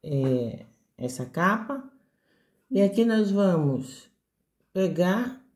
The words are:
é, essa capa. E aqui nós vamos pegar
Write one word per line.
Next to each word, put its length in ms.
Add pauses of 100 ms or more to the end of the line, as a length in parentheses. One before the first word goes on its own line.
é, 640 (320)
essa 260
capa. 640 (800)
E 140
aqui 220
nós 260
vamos 800 (640)
pegar 680 (160)